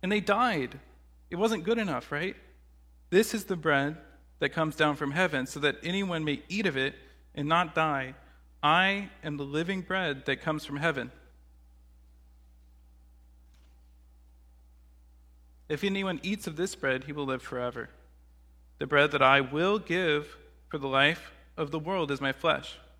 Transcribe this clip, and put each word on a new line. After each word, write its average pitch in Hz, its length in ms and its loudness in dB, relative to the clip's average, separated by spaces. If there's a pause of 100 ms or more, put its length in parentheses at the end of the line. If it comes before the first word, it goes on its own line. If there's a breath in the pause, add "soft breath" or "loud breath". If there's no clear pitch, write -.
and 185 100 0
they 208 80 2
died." 196 580 0 (520)
It 175 60 -6
wasn't 208 280 0
good 226 140 0
enough, 160 340 -4
right? 151 240 -4 (720)
"This 220 240 4
is 208 100 -4
the 185 120 -4
bread 147 400 2 (420)
that 139 120 0
comes 156 260 -2
down 151 200 4
from 143 140 -4
heaven, 151 360 0
so 147 140 -10
that 143 220 0
anyone 175 420 -4
may 143 240 -4
eat 202 180 -2
of 143 100 0
it 135 180 -2 (400 soft breath)
and 147 140 -4
not 165 260 2
die. 139 400 0 (480 soft breath)
I 190 480 4 (120)
am 147 140 -6
the 143 80 -6
living 170 380 -2
bread 160 440 -4
that 135 140 -2
comes 156 240 -4
from 143 120 -8
heaven. 139 340 -2 (4000)
If 151 160 -4
anyone 196 380 -2
eats 208 240 -6
of 160 100 -8
this 175 180 -4
bread, 131 300 -2
he 147 80 -12
will 143 140 -6
live 131 160 -4
forever. 123 480 -8 (880)
The 143 80 -4
bread 143 240 6
that 147 120 4
I 135 180 8
will 160 380 0
give 165 580 -2 (320)
for 156 100 -8
the 135 100 -6
life 139 440 2 (240)
of 147 140 -4
the 156 80 -2
world 160 320 -2
is 135 100 -2
my 139 120 0
flesh." 143 440 0 (240)